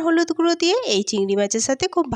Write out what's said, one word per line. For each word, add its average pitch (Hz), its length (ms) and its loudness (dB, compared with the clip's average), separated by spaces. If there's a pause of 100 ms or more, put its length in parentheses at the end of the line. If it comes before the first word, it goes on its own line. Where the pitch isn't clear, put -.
হলুদ 339 320 2
গুঁড়ো 339 240 2
দিয়ে 349 140 2 (200)
এই 202 140 0
চিংড়ি 196 300 0
মাছের 208 280 -2
সাথে 269 180 -2 (100)
খুব 339 100 2 (100)